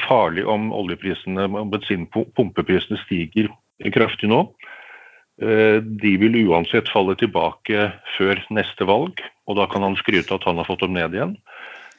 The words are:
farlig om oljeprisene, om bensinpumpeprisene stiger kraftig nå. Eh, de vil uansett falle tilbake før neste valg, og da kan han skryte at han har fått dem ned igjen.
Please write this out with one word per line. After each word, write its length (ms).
farlig 400
om 240
oljeprisene, 720
om 100
bensinpumpeprisene 1300
stiger 480
kraftig 400
nå. 140
Eh, 420
de 160
vil 300
uansett 420
falle 300
tilbake 720
før 220
neste 380
valg, 320
og 140
da 80
kan 180
han 140
skryte 340
at 140
han 100
har 80
fått 160
dem 140
ned 180
igjen. 220